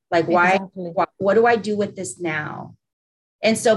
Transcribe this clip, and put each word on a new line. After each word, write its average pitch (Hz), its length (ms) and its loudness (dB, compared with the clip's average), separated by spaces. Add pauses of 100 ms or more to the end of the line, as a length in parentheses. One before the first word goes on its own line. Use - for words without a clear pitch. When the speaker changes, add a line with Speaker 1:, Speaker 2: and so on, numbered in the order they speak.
(100)
Speaker 1:
Like, 170 180 0
why, 175 240 4
Speaker 2:
Exactly. 190 440 -4
Speaker 1:
wh-, - 240 -4
what 196 140 0
do 226 120 4
I 233 100 4
do 208 200 -4
with 202 200 -4
this 185 240 -12
now?" 156 560 -8 (640)
And 220 160 2
so 220 180 2